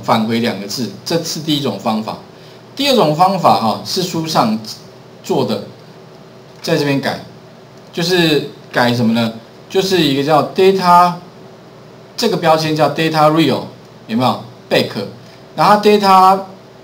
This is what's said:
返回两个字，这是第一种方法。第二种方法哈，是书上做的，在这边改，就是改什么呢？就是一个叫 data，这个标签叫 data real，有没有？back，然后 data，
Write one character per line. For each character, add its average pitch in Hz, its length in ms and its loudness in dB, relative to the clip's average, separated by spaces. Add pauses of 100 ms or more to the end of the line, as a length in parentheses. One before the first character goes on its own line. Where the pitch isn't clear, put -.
返 113 240 0
回 117 140 -2
两 104 200 -4
个 101 60 -12
字， 107 240 -8 (140)
这 165 180 -4
是 - 160 -8
第 147 180 -4
一 135 40 -4
种 110 180 -4
方 110 240 -4
法。 95 160 -10 (560)
第 277 140 -2
二 254 80 2
种 156 180 2
方 185 240 2
法 117 220 2
哈， 104 240 -2
是 - 180 -4
书 165 240 -4
上 123 320 0 (640)
做 - 220 -2
的， 107 200 -6 (1000)
在 165 140 -2
这 143 80 -2
边 139 160 0
改， - 240 -6 (680)
就 175 100 -6
是 165 480 0 (200)
改 120 240 0
什 120 100 0
么 113 100 2
呢？ 117 180 -2 (360)
就 190 140 0
是 185 180 0
一 139 140 2
个 139 80 -2
叫 151 200 2 (120)
data， 180 600 4 (1040)
这 240 120 -2
个 180 80 0
标 160 200 2
签 160 200 -2
叫 147 140 2
data 156 420 2
real， 160 300 2 (440)
有 110 100 -6
没 - 60 0
有？ - 180 0 (300)
back， - 180 2 (680)
然 160 120 2
后 208 140 4
data， 196 580 6 (440)